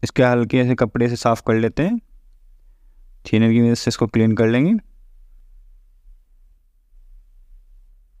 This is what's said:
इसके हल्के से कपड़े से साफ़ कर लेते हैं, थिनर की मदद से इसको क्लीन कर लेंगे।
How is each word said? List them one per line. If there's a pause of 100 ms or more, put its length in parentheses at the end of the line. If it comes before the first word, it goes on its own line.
इसके
हल्के
से
कपड़े
से
साफ़
कर
लेते
हैं, (1300)
थिनर
की
मदद
से
इसको
क्लीन
कर
लेंगे। (3500)